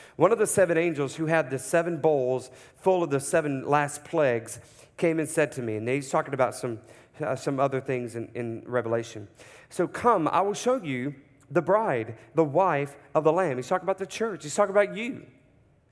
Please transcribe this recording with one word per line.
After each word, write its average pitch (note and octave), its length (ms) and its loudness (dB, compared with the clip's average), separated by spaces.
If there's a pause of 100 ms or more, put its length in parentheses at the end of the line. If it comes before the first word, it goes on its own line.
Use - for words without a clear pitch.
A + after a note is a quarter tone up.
(160)
"One F3+ 160 4
of A3 60 2
the G3+ 100 2
seven F3 280 2
angels D#3 380 -2
who D#3+ 120 -4
had D#3 220 2
the C3 100 -4
seven E3+ 400 0
bowls C3 520 0 (240)
full F#3 300 2
of D3+ 60 -2
the C#3 100 2
seven C#3+ 480 -2
last C#3+ 360 0
plagues B2 540 0 (380)
came E3 240 0
and D3 80 -2
said D3 240 0
to B2+ 100 -8
me," A2 140 -4
and A2 120 -6
he's C3+ 220 -2
talking C#3+ 240 -2
about B2+ 220 0
some, A2+ 240 -6 (400)
uh, C3 160 -2
some C#3 240 -2
other C3+ 200 0
things A#2+ 360 -6
in, A2+ 180 -8
in A#2 320 -8
Revelation. A#2 600 -2 (420)
"So F3 160 -2
come, G3+ 400 2
I D#3+ 140 2
will G3+ 140 0
show B3+ 220 0
you C#3 380 -4 (360)
the D#3+ 120 2
bride, D3 540 0 (180)
the D#3+ 80 6
wife D3 540 2 (180)
of D#3+ 80 2
the D#3 100 6
Lamb." E3 260 2
He's B2 100 -6
talking F#3 180 0
about F#3+ 120 -2
the F#3+ 80 -8
church. G#3+ 360 -6
He's D3 140 -10
talking G3+ 180 4
about G3 220 4
you. A#3 280 -8 (680)